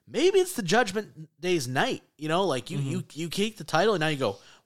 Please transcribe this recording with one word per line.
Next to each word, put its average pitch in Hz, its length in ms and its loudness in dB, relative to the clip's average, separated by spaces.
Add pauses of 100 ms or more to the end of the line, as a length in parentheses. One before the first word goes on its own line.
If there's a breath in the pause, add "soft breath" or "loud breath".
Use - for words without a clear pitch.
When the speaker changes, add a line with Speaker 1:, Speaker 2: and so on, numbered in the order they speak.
Speaker 1:
Maybe 330 320 2
it's 359 140 2
the 240 100 -4
Judgment 190 680 0 (120)
Day's 170 260 0
night, 139 360 0 (140)
you 151 120 -8
know, 175 160 2
like 131 260 -2
you, 143 80 -4
Speaker 2:
Mm-hmm. 139 120 -2
Speaker 1:
you, 175 140 -4 (100)
you 165 140 -8
take 208 300 -2
the 156 60 -12
title 202 300 2
and 170 60 0
now 151 60 0
you 151 100 0
go, 110 200 -2 (300 loud breath)